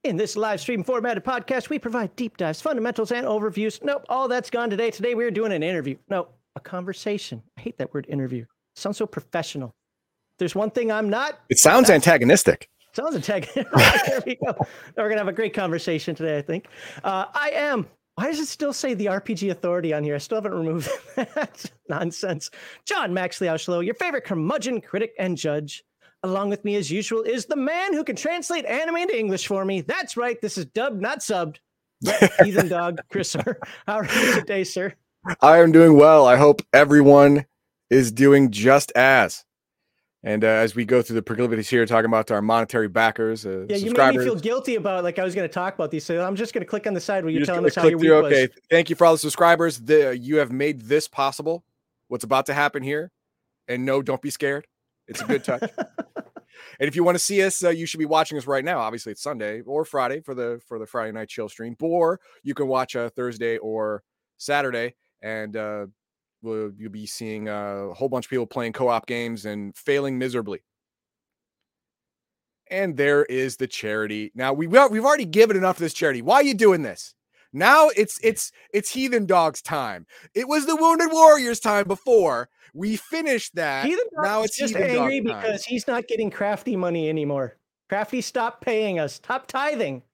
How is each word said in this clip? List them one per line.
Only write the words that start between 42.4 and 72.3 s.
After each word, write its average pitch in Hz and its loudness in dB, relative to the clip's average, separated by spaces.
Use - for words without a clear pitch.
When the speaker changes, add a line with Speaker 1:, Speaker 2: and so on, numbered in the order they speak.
Speaker 2:
monetary 113 0
backers, 110 0
uh, 98 -8
Speaker 1:
Yeah, 95 -6
you 92 -8
made - -12
me 202 -2
Speaker 2:
subscribers. 131 4
Speaker 1:
feel 127 -2
guilty 240 -4
about, 185 -4
like, 175 -4
I 185 -4
was 180 -4
gonna 185 -4
talk 190 -6
about 156 -6
these, 151 -6
so 170 -4
I'm 190 -4
just 220 -8
gonna 196 -4
click 208 -6
on 202 -4
the 170 -4
side 190 -4
where 160 -4
Speaker 2:
You 160 -2
Speaker 1:
you're 147 0
Speaker 2:
just - -4
Speaker 1:
telling 175 -2
Speaker 2:
click 147 2
Speaker 1:
us 175 0
how 160 6
your 170 2
Speaker 2:
through. 160 6
Speaker 1:
week 147 0
was. - 6
Speaker 2:
Okay, 127 -4
thank 165 4
you 160 0
for 175 4
all 165 8
the 151 0
subscribers. 165 2
The, 135 4
you 127 -4
have 131 0
made 139 -4
this 143 0
possible. 147 -4
What's 123 -6
about 131 0
to - -4
happen 147 -2
here, 151 -6
and 123 -6
no, 135 0
don't 131 -6
be 143 -8
scared. 143 -6
It's 113 -12
a - -12
good 135 -2
touch. 131 -4
Speaker 1:
<laughs> 359 -10
Speaker 2:
And 143 0
if 139 -8
you 175 0
wanna 175 2
see 196 0
us, 185 -2
uh, 175 2
you 165 -4
should 160 -10
be 156 -2
watching 156 0
us 123 -10
right 135 -2
now. 170 -4
Obviously, 110 -8
it's - -14
Sunday 110 -8
or 147 -4
Friday 139 -4
for 139 -14
the, 120 -8
for 117 -12
the 110 -12
Friday 110 -8
night 110 -12
chill 107 -10
stream, 117 -14
or 165 0
you 135 -8
can 143 -4
watch, 131 -2
uh, 120 -4
Thursday 117 -6
or 107 -6
Saturday, 123 -4
and, 107 -10
uh, 104 -8
we'll, 110 -8
you'll 110 -14
be 107 -14
seeing, 107 -10
uh, 101 -8
a 85 -16
whole 131 -4
bunch 123 -4
of - -18
people 123 -4
playing 117 -8
co-op 120 -2
games 117 -8
and 104 -10
failing 139 -2
miserably. 120 -6